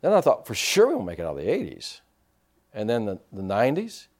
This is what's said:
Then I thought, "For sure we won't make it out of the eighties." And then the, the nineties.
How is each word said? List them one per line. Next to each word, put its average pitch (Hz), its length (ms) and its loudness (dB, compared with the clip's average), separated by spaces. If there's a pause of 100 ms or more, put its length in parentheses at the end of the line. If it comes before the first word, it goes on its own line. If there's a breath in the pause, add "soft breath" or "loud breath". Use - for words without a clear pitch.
Then 180 120 2
I 190 80 6
thought, - 260 4
"For 117 80 -6
sure - 320 4
we 320 80 0
won't 110 100 -6
make 87 140 -10
it 85 60 -4
out 73 120 -4
of 71 60 -8
the 98 80 0
eighties." - 480 -6 (720)
And 107 160 -4
then 117 160 0
the, 95 140 -6 (140)
the 95 100 -10
nineties. 131 640 -2 (120)